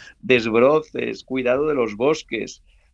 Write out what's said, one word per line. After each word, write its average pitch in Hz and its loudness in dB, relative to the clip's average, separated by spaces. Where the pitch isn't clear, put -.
desbroces, 120 0
cuidado 131 -2
de 151 -2
los 113 -2
bosques, 123 -4